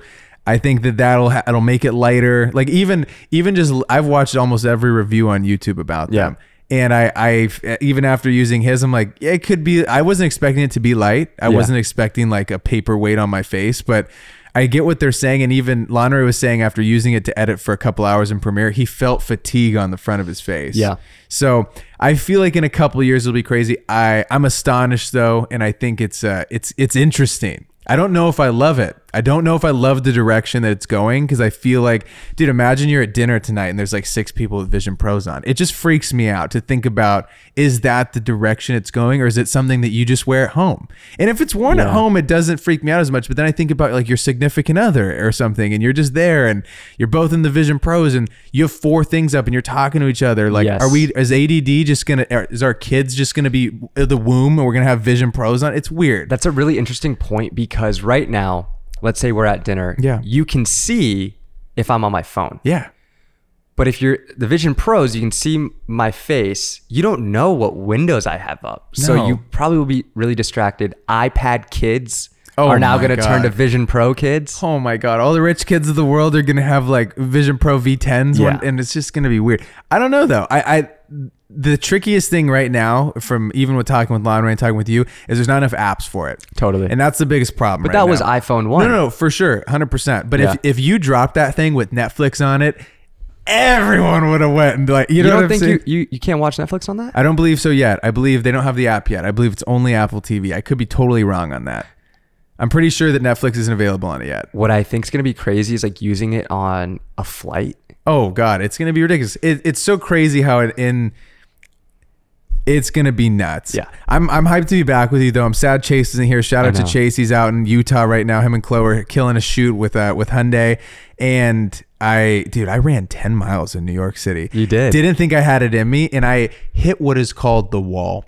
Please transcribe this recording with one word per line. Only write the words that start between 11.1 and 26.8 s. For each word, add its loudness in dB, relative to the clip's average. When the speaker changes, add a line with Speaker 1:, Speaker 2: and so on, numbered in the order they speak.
Speaker 1:
I 0
Speaker 2:
Yeah. 4
Speaker 1:
wasn't 2
expecting, -2
like, -2
a -6
paperweight 0
on 0
my -4
face, -4
but 0
I 2
get 2
what 0
they're 2
saying. 0
And 2
even 0
Lon 0
Ray 2
was 2
saying 0
after -2
using 2
it -2
to -6
edit 0
for -4
a -2
couple -2
hours 0
in -4
Premiere, -2
he -2
felt -2
fatigue -2
on -2
the -8
front -4
of -6
his -12
face. -8
Speaker 2:
Yeah. 0
Speaker 1:
So 0
I 2
feel 0
like 2
in 2
a 0
couple 0
of 2
years 2
it'll -2
be 0
crazy. 0
I, 2
I'm 2
astonished 0
though, 0
and -4
I 0
think -4
it's, -6
uh, -4
it's, -8
it's 0